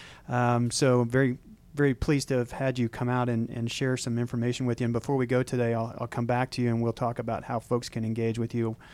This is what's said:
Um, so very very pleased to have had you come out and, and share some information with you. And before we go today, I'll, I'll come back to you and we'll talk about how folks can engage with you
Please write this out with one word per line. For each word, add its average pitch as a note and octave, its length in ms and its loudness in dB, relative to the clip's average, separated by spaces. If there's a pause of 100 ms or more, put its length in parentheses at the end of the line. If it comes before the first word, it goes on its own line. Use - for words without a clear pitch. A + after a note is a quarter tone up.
(260)
Um, A#2+ 460 2
so B2 320 4
very B2+ 340 2 (360)
very C#3+ 180 4
pleased C#3+ 360 0
to C3 100 2
have A#2+ 140 -2
had C3 260 -2
you A#2 100 2
come B2 200 -4
out B2 200 0
and, A#2 220 0
and A#2 200 -4
share C3 260 0
some A#2+ 220 -2
information A#2+ 460 -2
with A#2+ 160 0
you. B2 40 0
And A#2 80 0
before C3+ 240 0
we B2+ 100 2
go B2+ 160 2
today, A#2+ 320 0
I'll, A2+ 240 -4
I'll A#2+ 80 -4
come A#2+ 180 -4
back B2 280 0
to B2+ 100 -2
you A#2+ 60 2
and A#2 120 2
we'll A#2 120 0
talk A#2 260 -2
about A2+ 260 -4
how A#2+ 140 -4
folks A#2+ 300 -2
can A2+ 160 -4
engage A2+ 340 0
with A#2 160 -2
you A2+ 220 -2 (180)